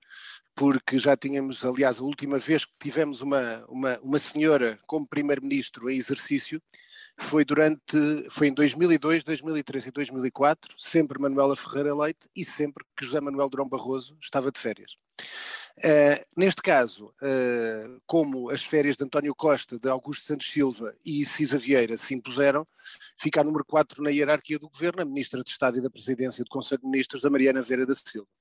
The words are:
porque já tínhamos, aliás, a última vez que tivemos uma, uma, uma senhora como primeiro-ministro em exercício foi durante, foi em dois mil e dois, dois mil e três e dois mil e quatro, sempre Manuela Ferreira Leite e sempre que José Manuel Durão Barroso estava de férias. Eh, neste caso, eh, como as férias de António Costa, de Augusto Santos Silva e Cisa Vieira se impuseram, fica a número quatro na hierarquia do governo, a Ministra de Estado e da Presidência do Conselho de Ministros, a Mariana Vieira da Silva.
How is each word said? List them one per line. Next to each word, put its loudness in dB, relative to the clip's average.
porque 2
já 4
tínhamos, -4
aliás, 0
a -10
última -4
vez 0
que -20
tivemos -2
uma, -2
uma, -4
uma 0
senhora 2
como -4
primeiro-ministro -2
em -2
exercício -4
foi 2
durante, 2
foi 2
em 2
dois 4
mil 4
e 6
dois, 2
dois -6
mil -4
e -4
três -8
e -12
dois -6
mil -6
e 0
quatro, 0
sempre 0
Manuela 2
Ferreira -4
Leite -4
e -8
sempre -6
que -10
José -4
Manuel -2
Durão -4
Barroso -8
estava -2
de -8
férias. -8
Eh, 6
neste 4
caso, 2
eh, -2
como 0
as -4
férias 2
de -6
António -2
Costa, 0
de -2
Augusto -4
Santos -6
Silva 0
e -2
Cisa -2
Vieira 2
se -6
impuseram, 0
fica 0
a 6
número -2
quatro 0
na 0
hierarquia 0
do -20
governo, -4
a -4
Ministra -6
de -12
Estado 0
e -4
da -4
Presidência -6
do -12
Conselho -4
de -10
Ministros, -2
a 4
Mariana 4
Vieira -2
da 2
Silva. -10